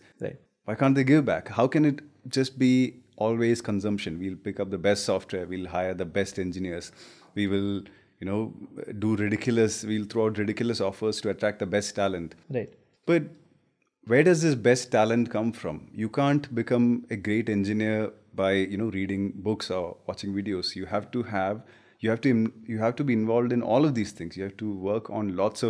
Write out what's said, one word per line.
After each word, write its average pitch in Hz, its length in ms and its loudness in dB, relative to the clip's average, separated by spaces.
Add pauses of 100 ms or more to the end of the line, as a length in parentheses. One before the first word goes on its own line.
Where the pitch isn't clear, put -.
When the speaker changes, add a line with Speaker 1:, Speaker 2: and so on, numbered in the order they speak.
(220)
Speaker 1:
Right. - 160 -8 (280)
Speaker 2:
Why 110 100 -4
can't 135 200 4
they 135 80 4
give 139 220 6
back? 85 240 -2
How 110 180 2
can 151 160 2
it 147 180 2 (260)
just 131 320 -2
be 127 420 2 (160)
always 117 440 2
consumption? 101 580 -2
We'll 95 160 -6
pick 98 240 -8
up 98 100 -4
the 98 80 -4
best 101 260 2
software. 95 420 -2
We'll 90 220 -8
hire 92 260 -2
the 90 120 -4
best 95 340 -2
engineers. 90 520 -6 (440)
We 101 120 0
will, 98 360 -2 (360)
you 92 60 -10
know, 107 280 -4 (460)
do 107 160 2
ridiculous, 107 720 0
we'll 107 200 -2
throw 110 200 0
out 107 120 0
ridiculous 107 440 -2
offers 104 400 -2
to 107 80 -2
attract 104 300 -2
the 104 60 -2
best 101 300 -4
talent. 92 400 -2 (140)
Speaker 1:
Right. 120 240 -6 (320)
Speaker 2:
But 170 180 2 (800)
where 123 200 6
does 165 180 6
this 156 140 4
best 123 360 2
talent 113 380 4
come 113 240 -2
from? 78 400 -8
You 107 160 -4
can't 143 440 0
become 120 560 2
a 117 60 -4
great 104 340 0
engineer 107 640 0 (300)
by, 95 100 4 (220)
you 98 80 -4
know, 113 160 -2
reading 98 340 -2 (180)
books 107 280 -4
or 87 80 -2 (220)
watching 98 320 -8
videos. 95 420 -4
You 95 40 -6 (100)
have - 220 -4
to 117 60 -2 (120)
have, 98 260 -2 (380)
you 110 140 0
have 113 120 -2
to 135 100 6
im-, 113 180 2 (200)
you 110 120 -4
have 123 160 2
to - 100 0
be - 100 4
involved 120 380 2
in - 20 0 (140)
all 147 140 6
of 131 100 0
these 101 200 -2
things. 85 220 -12
You - 80 -4
have 101 160 -16
to 104 80 -4 (160)
work 110 200 -2 (120)
on 98 220 -2
lots 107 260 -2